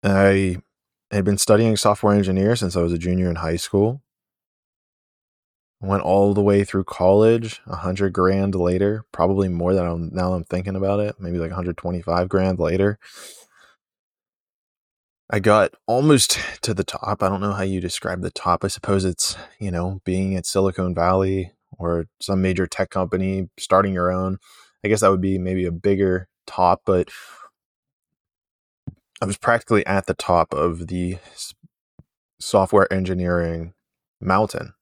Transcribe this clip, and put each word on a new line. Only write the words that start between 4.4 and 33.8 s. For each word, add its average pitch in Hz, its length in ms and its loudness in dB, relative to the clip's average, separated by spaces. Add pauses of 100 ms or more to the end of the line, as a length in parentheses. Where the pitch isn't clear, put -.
Went 98 220 0
all 101 320 4
the 104 80 2
way 101 220 4
through 95 200 -2
college, 110 800 2
a 90 100 -12
hundred 92 360 -2
grand 98 440 0
later, 95 560 0
probably 95 360 2
more 87 260 0
than 90 120 0
I'm, 85 260 -6
now 92 220 -2
I'm 87 100 -6
thinking 92 300 -6
about 98 240 -2
it, 104 220 -6
maybe, 87 180 -6
like, 82 140 -6
a - 20 -10
hundred 90 220 -6
twenty-five 87 520 -4
grand 92 300 0
later. 92 400 0 (2250)
I 104 100 0
got 104 340 4 (120)
almost 135 520 4 (240)
to 117 100 -4
the 92 120 -2
top. - 380 -6
I 95 60 2
don't 98 140 -2
know 101 100 -2
how 98 100 -4
you 95 180 -2
describe 90 420 -8
the 87 80 -6
top. - 340 -2
I 98 40 0
suppose 98 360 -2
it's, - 320 -4 (220)
you 101 120 -8
know, 90 340 -6
being 95 300 -2
at 90 120 -6
Silicon 95 480 -2
Valley 92 580 0 (260)
or 85 280 -4 (120)
some 95 220 -2
major 92 260 0
tech - 220 -6
company, 95 680 -4
starting 98 340 2
your 90 180 0
own. 92 280 -4 (440)
I 104 60 -2
guess 107 140 2
that 98 80 6
would 95 100 2
be 95 180 0
maybe 92 280 -2
a 85 40 -2
bigger 92 580 0 (180)
top, 90 400 2
but 92 240 0 (2000)
I - 60 -6
was 98 100 -6
practically 117 500 0
at 98 200 -2
the - 80 -2
top 87 400 0
of 82 320 -2
the 90 320 -6 (160)
s-, - 200 -16 (840)
software 98 500 2
engineering 87 840 -2 (460)